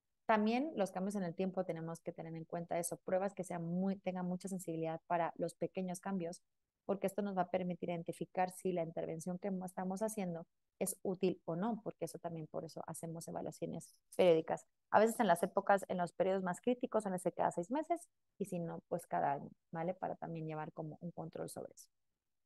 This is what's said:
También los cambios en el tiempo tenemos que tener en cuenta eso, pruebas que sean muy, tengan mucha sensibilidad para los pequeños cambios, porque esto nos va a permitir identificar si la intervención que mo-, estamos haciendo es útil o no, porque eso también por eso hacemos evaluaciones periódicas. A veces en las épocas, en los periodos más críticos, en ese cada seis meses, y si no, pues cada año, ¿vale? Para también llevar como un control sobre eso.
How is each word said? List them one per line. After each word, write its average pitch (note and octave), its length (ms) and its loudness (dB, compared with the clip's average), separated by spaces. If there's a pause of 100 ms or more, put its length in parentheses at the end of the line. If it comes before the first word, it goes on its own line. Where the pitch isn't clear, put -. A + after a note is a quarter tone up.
(260)
También A3+ 500 2
los F#3+ 160 2
cambios F#3+ 240 -2
en G3 80 0
el E3+ 120 -4
tiempo F#3+ 300 0
tenemos E3 360 -6
que F3 100 -8
tener E3 240 -10
en E3 100 -8
cuenta E3+ 320 -4
eso, E3+ 280 -2
pruebas F#3+ 280 0
que F3+ 100 -6
sean F3 200 -4
muy, F3+ 340 0
tengan F#3 280 -4
mucha F3+ 240 -4
sensibilidad D#3+ 580 -4
para E3+ 300 2
los E3+ 180 -2
pequeños F3+ 460 -4
cambios, F#3 400 -4 (440)
porque G3 220 0
esto F#3+ 140 -2
nos G3+ 160 -2
va F3+ 60 4
a F3+ 60 -2
permitir F3+ 400 -2
identificar F3 640 -2
si - 200 -2
la F3 120 0
intervención E3 560 -4
que G3+ 100 -4
mo-, F#3 160 -4
estamos F#3 360 -4
haciendo F3+ 440 -4 (320)
es - 260 -2
útil F#3 420 0
o E3 100 -2
no, G#3 280 0
porque - 220 -6
eso E3 140 -8
también E3 280 -6
por D#3+ 180 -6
eso D#3+ 200 -10
hacemos E3 420 -8
evaluaciones D#3+ 680 -6 (220)
periódicas. E3 500 6 (260)
A - 80 10
veces A3+ 200 6
en A3+ 80 6
las F3 140 8
épocas, G3 460 4
en F#3+ 100 0
los F3 140 0
periodos F#3 320 2
más F3+ 160 -2
críticos, B3 460 2
en F#3+ 80 0
ese F3+ 180 0
cada E3+ 200 2
seis F3 200 -4
meses, D#4+ 360 0 (300)
y G3 80 -2
si F3+ 140 -4
no, E3 280 -6
pues E3+ 200 -4
cada E3 260 2
año, D3 160 -6 (220)
¿vale? E3+ 220 -2
Para E3+ 220 -4
también E3 320 -6
llevar D#3 260 -6
como D#3 280 -8
un E3+ 100 -8
control E3 380 -8
sobre - 240 -12
eso. - 140 -20 (580)